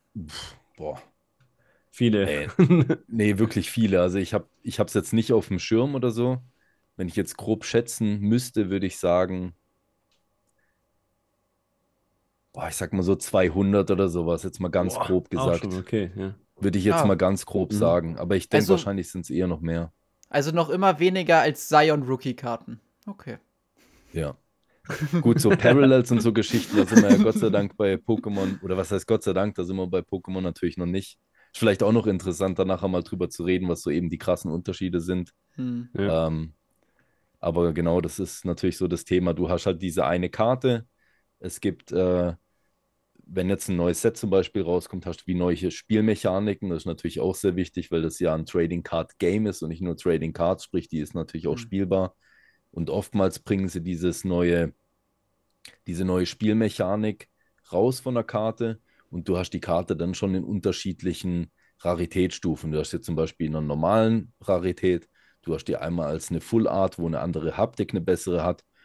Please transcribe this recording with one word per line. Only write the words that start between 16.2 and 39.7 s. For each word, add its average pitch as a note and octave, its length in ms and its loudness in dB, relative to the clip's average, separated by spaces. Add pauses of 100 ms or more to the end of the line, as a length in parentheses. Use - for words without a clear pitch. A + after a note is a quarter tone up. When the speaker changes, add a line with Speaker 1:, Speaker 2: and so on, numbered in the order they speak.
Speaker 1:
Würde G2 200 0
ich F2+ 60 2
jetzt G#2 80 6
Speaker 3:
Ah. E3 120 4
Speaker 1:
mal G2 120 4
ganz F#2 280 2
grob F#2+ 260 -2
Speaker 2:
Mhm. - 20 -6
Speaker 1:
sagen. E2+ 440 2
Aber F2+ 200 -2
ich - 120 -6
denk, G#2 180 4
Speaker 3:
Also - 20 4
Speaker 1:
wahrscheinlich G2+ 420 0
sind's F2+ 180 -10
eher F2+ 180 0
noch D#2+ 140 -4
mehr. E2 320 -4 (360)
Speaker 3:
Also D3 220 0
noch D#3+ 180 0
immer F3+ 300 2
weniger F3 400 4
als C#3+ 300 0
Zion-Rookie-Karten. C3 1080 2 (280)
Okay. E3 300 -14 (760)
Speaker 1:
Ja. D2 260 -6 (840)
Gut, A#2+ 180 4
so G3+ 140 6
Parallels C3+ 580 6
und A#2 100 4
so A2 120 4
Geschichten, G#2+ 440 0
da G2 80 6
sind A2 160 6
wir G#2 100 6
ja - 60 6
Gott A2+ 220 4
sei A2 100 2
Dank G2+ 280 0
bei G2 180 2
Pokémon, G2 640 -2
oder F#2 160 -4
was F#2+ 140 -2
heißt G2 160 -2
Gott A2 160 2
sei G2 100 0
Dank, G2+ 220 -2
da F#2 100 -4
sind F#2+ 120 -6
wir F#2 100 -4
bei F2+ 140 -2
Pokémon F#2+ 400 -8
natürlich E2+ 360 -4
noch F2+ 100 -4
nicht. F#2+ 320 -6 (340)
Ist - 60 -12
vielleicht G#2+ 240 4
auch G#2 100 4
noch A2+ 140 4
interessanter, F#2+ 580 0
nachher F#2+ 240 -2
mal F2+ 140 -2
drüber F2+ 260 -6
zu - 140 -10
reden, F#2 260 0
was E2+ 140 -2
so F2+ 80 -4
eben E2+ 180 0
die E2 100 -6
krassen F2+ 320 -2
Unterschiede F2 500 -4
sind. F2+ 320 -4 (240)
Speaker 3:
Hm. B2 360 -6
Speaker 2:
Ja. G3 220 0 (120)
Speaker 1:
Ähm, D#2+ 260 -6 (880)
aber E2+ 340 0
genau, E2+ 280 0
das E2 180 -6
ist - 260 -8
natürlich F2+ 320 -2
so F#2 100 -2
das E2+ 180 -4
Thema. F2+ 280 0
Du E2+ 160 -2
hast F2 180 -2
halt F2 140 -2